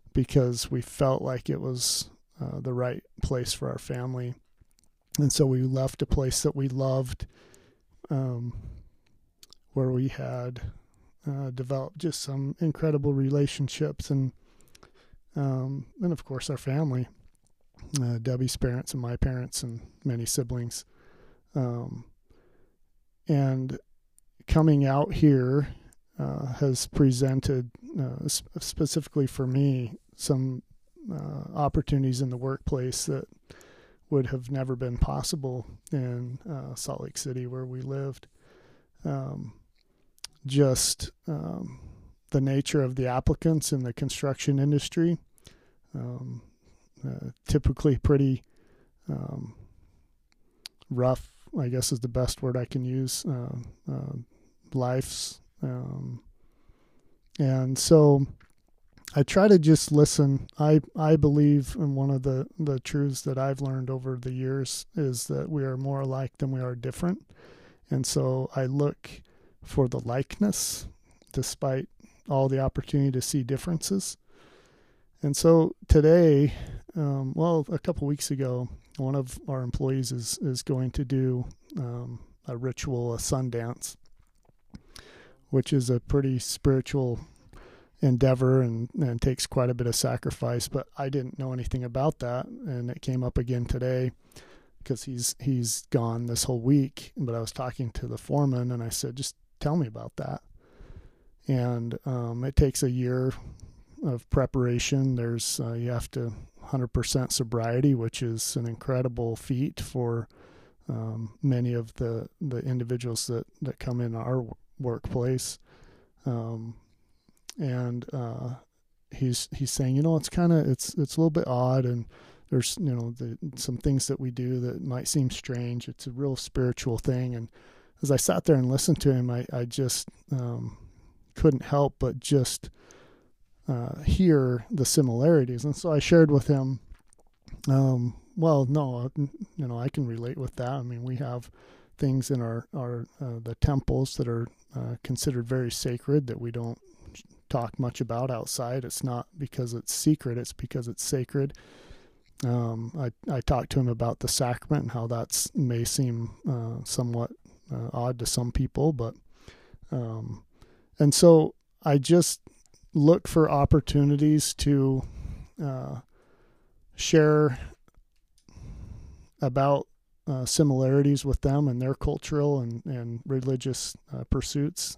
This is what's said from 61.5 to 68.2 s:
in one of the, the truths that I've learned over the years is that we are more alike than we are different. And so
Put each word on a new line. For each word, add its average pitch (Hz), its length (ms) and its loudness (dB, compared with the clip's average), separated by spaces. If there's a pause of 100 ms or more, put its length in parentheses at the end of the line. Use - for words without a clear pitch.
in 143 180 0
one 135 160 0
of 135 120 0
the, 135 240 -2 (120)
the 147 200 0
truths 143 440 -2
that 135 160 -4
I've 135 220 -2
learned 131 300 -4
over 131 260 -4
the 127 160 -8
years 131 640 -4
is 127 320 -2
that 143 240 -4
we 147 140 -2
are 131 120 -4
more 135 240 -4
alike 131 380 -4
than 135 140 -2
we 131 80 -4
are 127 160 -6
different. 131 480 -4 (640)
And 135 160 0
so 131 480 0